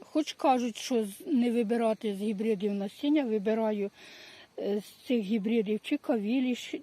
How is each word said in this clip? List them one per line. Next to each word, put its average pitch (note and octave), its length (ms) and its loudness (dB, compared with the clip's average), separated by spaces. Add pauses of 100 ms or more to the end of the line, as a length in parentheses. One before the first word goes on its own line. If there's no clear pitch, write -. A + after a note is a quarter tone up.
хоч - 320 -2
кажуть, B3 440 2
що A3+ 280 0
з, G3 220 -10
не B3 240 2
вибирати A3+ 640 0
з F#3+ 60 -8
гібридів G#3 540 0
насіння, C#4 500 0
вибираю, G#3+ 680 0 (680)
е, G3+ 220 -2
з - 260 -16
цих B3 140 2
гібридів G#3+ 640 0
чи D4 140 -2
кавілі, B3 580 0
щ-, - 280 -8